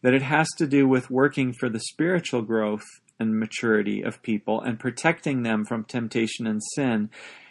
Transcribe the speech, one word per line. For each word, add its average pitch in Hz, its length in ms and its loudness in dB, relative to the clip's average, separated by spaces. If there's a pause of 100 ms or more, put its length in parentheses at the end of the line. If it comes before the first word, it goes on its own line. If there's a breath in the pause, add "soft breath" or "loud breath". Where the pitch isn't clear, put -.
that 127 100 6
it 135 80 4
has 147 260 2 (120)
to 160 80 2
do 139 200 6
with 127 220 2
working 131 440 2
for 127 160 -2
the 110 100 -4
spiritual 165 640 -2
growth 107 420 -2 (340)
and 110 200 0
maturity 107 640 0
of - 180 -6
people 110 400 -2
and 123 160 -4
protecting 135 640 -2
them 110 240 0
from 113 180 -4
temptation 117 640 -2
and 107 160 -2 (140)
sin? 113 340 0 (420 loud breath)